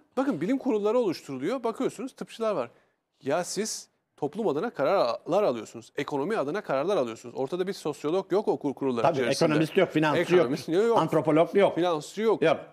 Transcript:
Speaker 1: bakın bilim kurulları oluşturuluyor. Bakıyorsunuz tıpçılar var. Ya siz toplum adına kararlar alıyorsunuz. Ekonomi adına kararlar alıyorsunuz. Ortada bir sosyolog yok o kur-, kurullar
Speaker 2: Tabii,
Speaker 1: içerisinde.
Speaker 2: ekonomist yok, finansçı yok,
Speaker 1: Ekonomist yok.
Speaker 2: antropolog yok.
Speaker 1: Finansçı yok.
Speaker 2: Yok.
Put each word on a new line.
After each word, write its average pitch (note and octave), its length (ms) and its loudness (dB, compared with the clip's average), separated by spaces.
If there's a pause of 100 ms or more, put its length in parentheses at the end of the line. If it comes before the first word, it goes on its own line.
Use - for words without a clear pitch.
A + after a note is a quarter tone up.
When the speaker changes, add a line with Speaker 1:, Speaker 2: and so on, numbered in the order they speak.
(180)
Speaker 1:
bakın B3 240 -2
bilim A#3 160 0
kurulları A3 420 0
oluşturuluyor. F3+ 640 -4
Bakıyorsunuz A3+ 500 -6
tıpçılar G#3+ 420 -6
var. A#2+ 160 -4 (520)
Ya D#3 200 0
siz - 440 -6 (300)
toplum F#3 300 -4
adına E3 220 0
kararlar D#3 720 0
alıyorsunuz. A#2 520 -4
Ekonomi D3 420 -4
adına D#3+ 240 -4
kararlar C#3+ 360 -2
alıyorsunuz. A#2+ 380 -4
Ortada F3 320 -4
bir G3 60 -4
sosyolog D#3+ 580 -4
yok G#3 160 0
o E3+ 120 2
kur-, C#3 140 -2
kurullar B2 300 -2
Speaker 2:
Tabii, D#3+ 100 4
Speaker 1:
içerisinde. C#3 320 2
Speaker 2:
ekonomist D#3 320 2
yok, F3+ 120 4
finansçı D#3 320 2
yok, E3 100 -2
Speaker 1:
Ekonomist D#3+ 380 2
yok. G#3+ 280 2
Speaker 2:
antropolog D#3 580 4
yok. F#3+ 200 4
Speaker 1:
Finansçı E3+ 460 -2
yok. G#3+ 200 2
Speaker 2:
Yok. D3 160 4 (160)